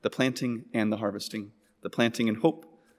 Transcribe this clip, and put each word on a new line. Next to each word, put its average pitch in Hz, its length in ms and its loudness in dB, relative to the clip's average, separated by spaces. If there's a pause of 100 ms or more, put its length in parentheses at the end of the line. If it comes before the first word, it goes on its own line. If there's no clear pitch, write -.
the 110 80 0
planting 127 640 0
and 107 180 2
the 104 60 0
harvesting, 104 540 -6 (300)
the - 80 -8
planting 120 400 2
in 110 60 2
hope - 300 2 (340)